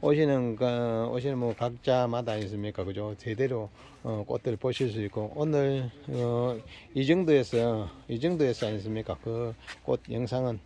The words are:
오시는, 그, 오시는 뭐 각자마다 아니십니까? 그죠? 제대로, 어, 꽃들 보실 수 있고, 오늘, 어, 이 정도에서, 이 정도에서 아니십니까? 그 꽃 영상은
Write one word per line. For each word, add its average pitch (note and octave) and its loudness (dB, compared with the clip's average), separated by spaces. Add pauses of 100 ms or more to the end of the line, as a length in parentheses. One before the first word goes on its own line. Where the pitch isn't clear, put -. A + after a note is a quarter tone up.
오시는, C#3 4
그, A#2+ 0
오시는 B2 -2
뭐 A#2+ 0
각자마다 A#2+ 0
아니십니까? G#2 -4
그죠? G2+ -6
제대로, A#2 -2 (340)
어, G#2+ -4
꽃들 A#2+ -2
보실 B2 0
수 G#2+ -4
있고, G#2+ -4
오늘, C#3 0 (180)
어, A#2+ 0 (380)
이 C3 2
정도에서, B2+ 4 (200)
이 A#2 -4
정도에서 C#3 2
아니십니까? G#2+ -4
그 A#2 -4 (300)
꽃 B2 0 (100)
영상은 A#2 -2